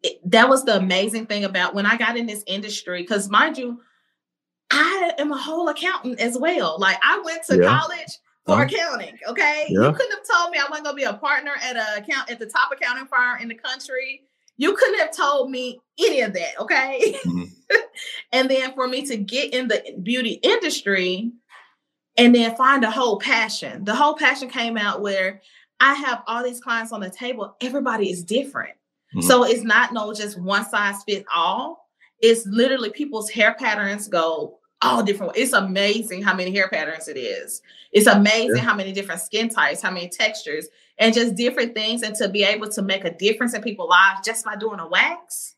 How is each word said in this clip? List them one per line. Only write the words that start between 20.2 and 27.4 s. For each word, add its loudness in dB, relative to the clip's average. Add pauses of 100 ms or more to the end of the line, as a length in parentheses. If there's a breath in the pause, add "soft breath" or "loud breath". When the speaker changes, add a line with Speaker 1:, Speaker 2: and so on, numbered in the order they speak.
Speaker 1:
industry 0 (840 soft breath)
and 8
then 2
find 4
a 0
whole 0
passion. -2
The -2
whole 4
passion 0
came -4
out -2
where -2 (400 soft breath)
I 6
have -4
all -4
these -6
clients -6
on -8
the -8
table. -10